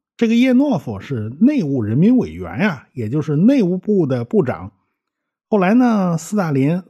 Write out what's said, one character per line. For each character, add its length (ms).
这 120
个 80
叶 160
诺 260
夫 220
是 400
内 240
务 180
人 160
民 180
委 120
员 240
啊， 400
也 160
就 120
是 140
内 300
务 120
部 300
的 180
部 200
长。 260
后 100
来 160
呢， 420
斯 180
大 160
林 400